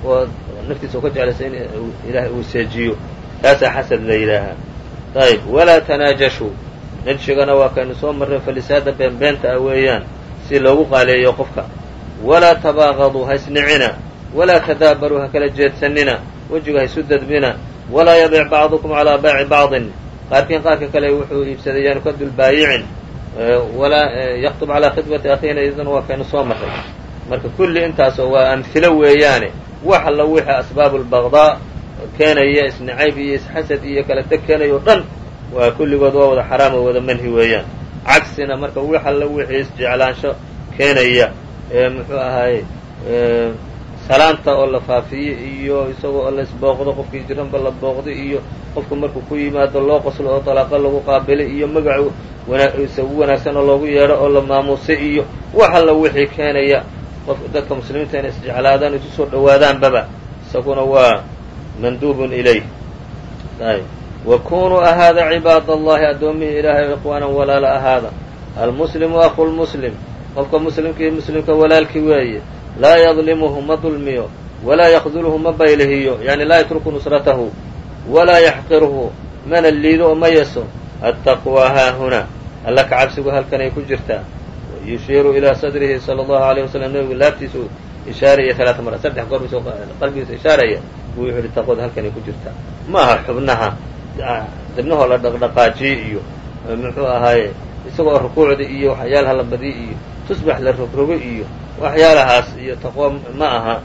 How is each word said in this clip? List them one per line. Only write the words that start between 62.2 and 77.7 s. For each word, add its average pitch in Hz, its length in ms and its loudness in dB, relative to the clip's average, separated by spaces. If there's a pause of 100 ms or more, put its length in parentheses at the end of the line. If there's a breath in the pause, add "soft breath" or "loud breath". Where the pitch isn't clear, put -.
ilayh. 123 300 2 (1040)
Ayb. 101 200 -2 (420)
"Wa 120 120 4
kunuu 185 420 2
ahaada 170 520 6
cibaadallahi," 156 720 4
addoommihii 151 540 -2
Ilaahay, 147 360 2
"ikhwaanan 143 380 -4
walaala 139 420 2
ahaada." 131 360 0 (500)
"Almuslimu 160 600 -2
akhul 160 300 4
muslim." 156 440 -4 (400)
Qofka 139 240 -2
muslimkii 160 520 -2
muslimka 156 440 -4
walaalkii 156 460 4
weeye. 135 400 2 (400)
"Laa 156 160 8
yadlimuhu," 156 640 4
ma 156 140 0
dulmiyo. 143 520 -4 (360)
"Walaa 160 240 4
yakhduluhu," 160 500 2
ma 160 140 0
baylihiyo. 139 680 2
Yacni, 143 220 0
"laa 165 180 6
yatruku 156 280 -2
nusratahu." 139 600 0 (600)